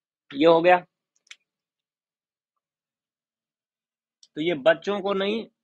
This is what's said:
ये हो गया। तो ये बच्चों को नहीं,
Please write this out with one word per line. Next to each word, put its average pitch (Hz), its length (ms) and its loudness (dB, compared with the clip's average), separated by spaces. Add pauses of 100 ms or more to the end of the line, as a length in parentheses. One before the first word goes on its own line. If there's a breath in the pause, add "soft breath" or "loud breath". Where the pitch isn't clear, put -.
(320)
ये 143 160 0
हो 165 140 4
गया। 180 160 4 (3500)
तो 151 40 -8
ये 170 120 -2 (100)
बच्चों 165 380 0
को 196 120 -4
नहीं, 202 320 -4 (180)